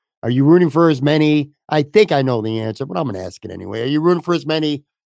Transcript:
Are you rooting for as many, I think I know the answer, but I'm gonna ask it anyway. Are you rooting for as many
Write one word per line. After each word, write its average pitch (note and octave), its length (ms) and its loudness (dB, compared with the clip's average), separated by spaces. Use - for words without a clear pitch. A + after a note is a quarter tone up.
Are A#2 80 -4
you C3+ 140 2
rooting E3 260 4
for E3 180 2
as C3+ 140 0
many, D3+ 480 2
I D3+ 140 0
think F#3+ 300 2
I C#3 100 2
know B2 200 0
the A2 180 -4
answer, A2 260 -6
but F#3 100 -10
I'm D#3+ 100 -4
gonna F#2+ 180 -8
ask F2 200 -14
it F#2+ 60 -14
anyway. F#2 320 -10
Are B2 40 -4
you D3 140 0
rooting E3+ 220 2
for F3 120 -2
as C#3+ 120 -4
many D#3 380 -4